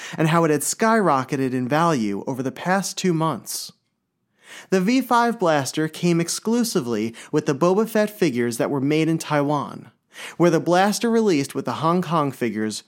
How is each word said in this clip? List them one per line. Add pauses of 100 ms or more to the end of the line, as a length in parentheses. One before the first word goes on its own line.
(180)
and
how
it
had
skyrocketed
in
value
over
the
past
two
months. (960)
The
V
five
blaster
came
exclusively (200)
with
the
Boba
Fett
figures
that
were
made
in
Taiwan, (460)
where
the
blaster
released
with
the
Hong
Kong
figures